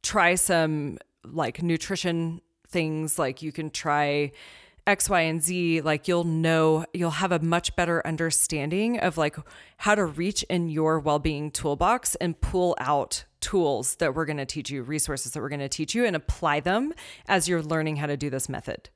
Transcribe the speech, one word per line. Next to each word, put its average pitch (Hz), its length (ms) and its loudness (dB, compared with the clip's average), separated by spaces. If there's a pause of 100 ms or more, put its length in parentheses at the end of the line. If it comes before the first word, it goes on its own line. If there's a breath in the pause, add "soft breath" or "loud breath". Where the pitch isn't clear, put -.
try 180 340 4
some, 156 600 2 (260)
like, 147 400 -4
nutrition 170 760 -2 (260)
things, 156 520 0
like, 135 240 -2
you 156 100 -8
can 156 160 -8
try 147 640 0 (540 loud breath)
X, 202 220 2
Y, 180 140 4
and 160 200 0
Z, 175 380 2
like, 151 280 0
you'll 175 160 2
know, 160 680 2
you'll 175 200 -2
have 175 200 0
a 170 60 2
much 165 360 0
better 170 320 0
understanding 165 920 0
of, 180 160 0
like, 151 180 0 (440 loud breath)
how 208 160 4
to 202 100 2
reach 165 400 -2
in 170 240 0
your 156 320 2
well-being 147 500 0
toolbox 180 680 0
and 170 260 -2
pull 180 360 2
out 139 460 0 (160)
tools 143 560 2
that 143 180 0
we're 160 120 -2
gonna 147 180 -4
teach 139 260 -8
you, 139 120 -6
resources 139 500 -4
that 156 80 -6
we're 143 80 -6
gonna 139 220 -6
teach - 240 -6
you, 240 100 2
and 202 100 2
apply 151 460 0
them 240 320 0 (340 loud breath)
as 180 220 2
you're 170 140 0
learning 156 340 -2
how 147 100 -4
to 143 120 -2
do 147 100 -4
this 131 180 -2
method. - 500 -8